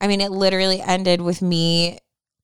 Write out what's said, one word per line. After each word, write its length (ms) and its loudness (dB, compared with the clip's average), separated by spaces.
I 60 -2
mean, 140 0
it 100 -2
literally 500 0
ended 400 0
with 220 -2
me 560 0